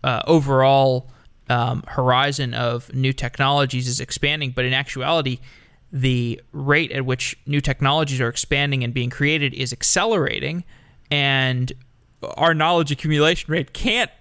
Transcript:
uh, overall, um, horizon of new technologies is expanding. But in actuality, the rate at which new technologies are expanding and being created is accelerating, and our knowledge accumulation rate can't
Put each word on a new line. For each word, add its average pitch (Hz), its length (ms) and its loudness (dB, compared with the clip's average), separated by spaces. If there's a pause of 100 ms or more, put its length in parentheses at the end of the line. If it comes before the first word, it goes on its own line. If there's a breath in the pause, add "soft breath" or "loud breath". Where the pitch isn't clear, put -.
uh, 123 240 -2
overall, 135 800 4 (400 soft breath)
um, 120 380 0
horizon 131 680 0
of 120 400 -4
new 131 200 0
technologies 135 760 0
is 123 120 -2
expanding. 143 520 -2
But 127 140 -2
in 127 80 0
actuality, 139 680 -2 (520 soft breath)
the 127 500 0 (100)
rate 143 400 0
at 135 140 -4
which 127 400 -4
new 143 160 0
technologies 139 580 0
are 120 100 0
expanding 139 540 -2
and 117 100 -4
being 127 180 -4
created 147 420 0
is 127 180 -6
accelerating, 175 920 0 (460 soft breath)
and 135 640 0 (600)
our 165 180 4
knowledge 160 380 2
accumulation 151 580 2
rate 156 220 -2
can't 233 500 0